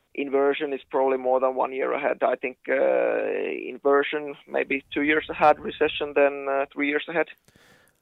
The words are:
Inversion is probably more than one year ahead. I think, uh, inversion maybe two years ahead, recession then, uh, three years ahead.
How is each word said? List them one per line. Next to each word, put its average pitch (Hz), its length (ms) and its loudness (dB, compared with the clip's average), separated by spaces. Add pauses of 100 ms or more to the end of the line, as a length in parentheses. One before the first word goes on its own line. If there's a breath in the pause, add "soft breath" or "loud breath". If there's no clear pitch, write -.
(160)
Inversion 139 580 0
is 131 160 -8
probably 135 280 2
more 127 220 2
than 131 140 2
one 131 200 -2
year 131 200 -2
ahead. 131 300 -2
I 123 120 2
think, 127 220 -8 (100)
uh, 131 60 0 (960)
inversion 143 680 0 (120)
maybe 139 440 -4
two 147 120 -2
years 151 260 0
ahead, 156 300 4
recession 151 560 -4
then, 143 340 2
uh, 139 240 0
three 143 140 -2
years 147 200 -2
ahead. 165 200 -2 (760 soft breath)